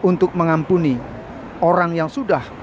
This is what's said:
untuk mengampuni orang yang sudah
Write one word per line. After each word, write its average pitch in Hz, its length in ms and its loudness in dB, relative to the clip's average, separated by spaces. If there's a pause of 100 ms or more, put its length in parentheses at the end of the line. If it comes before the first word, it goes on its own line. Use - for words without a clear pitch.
untuk 180 320 2
mengampuni 160 640 2 (640)
orang 175 320 2
yang 160 160 -2
sudah 196 320 -2 (200)